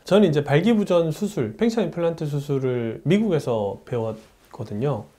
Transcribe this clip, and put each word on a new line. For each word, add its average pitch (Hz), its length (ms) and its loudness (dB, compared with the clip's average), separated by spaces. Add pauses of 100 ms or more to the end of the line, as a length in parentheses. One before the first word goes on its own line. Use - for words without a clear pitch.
저는 196 240 6
이제 151 160 2
발기부전 175 680 2
수술, 147 460 -4
팽창 233 300 0
임플란트 165 400 -2
수술을 131 760 -2
미국에서 139 840 0
배웠거든요. 110 1200 -6 (120)